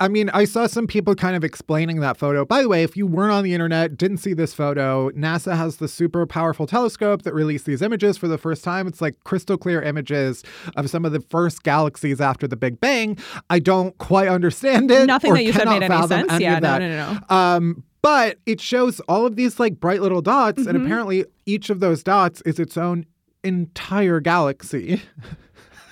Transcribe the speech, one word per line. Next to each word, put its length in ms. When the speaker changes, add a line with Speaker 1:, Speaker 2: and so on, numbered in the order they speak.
Speaker 1:
I 80
mean, 220
I 160
saw 200
some 200
people 280
kind 220
of 80
explaining 560
that 160
photo. 300
By 160
the 80
way, 120
if 140
you 100
weren't 240
on 140
the 80
internet, 460
didn't 180
see 160
this 220
photo, 560
nasa 440
has 220
the 100
super 380
powerful 420
telescope 580
that 100
released 320
these 160
images 340
for 100
the 120
first 260
time. 220
It's, 160
like, 220
crystal 340
clear 240
images 600
of 120
some 160
of 80
the 80
first 420
galaxies 600
after 260
the 80
Big 240
Bang. 380
I 80
don't 400
quite 300
understand 600
it 180
Speaker 2:
Nothing 240
Speaker 1:
or 20
Speaker 2:
that 100
you 80
said 120
Speaker 1:
cannot 160
Speaker 2:
made 20
any 120
Speaker 1:
fathom 140
Speaker 2:
sense. 120
Speaker 1:
any 120
Speaker 2:
Yeah, 120
Speaker 1:
of 60
Speaker 2:
no, 80
Speaker 1:
that. 80
Speaker 2:
no, 100
no, 400
no. 80
Speaker 1:
Um, 480
but 460
it 160
shows 380
all 260
of 100
these, 240
like, 180
bright 220
little 220
dots, 380
and 80
Speaker 2:
Mm-hmm. 180
Speaker 1:
apparently 380
each 240
of 120
those 220
dots 440
is 120
its 200
own 260
entire 800
galaxy. 840
<laughs> 60